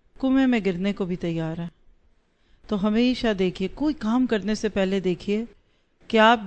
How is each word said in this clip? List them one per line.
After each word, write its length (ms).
کنویں 260
میں 200
گرنے 260
کو 120
بھی 120
تیار 420
ہیں۔ 80
تو 180
ہمیشہ 460
دیکھیے، 420
کوئی 200
کام 320
کرنے 280
سے 140
پہلے 320
دیکھیے 440
کہ 100
آپ 280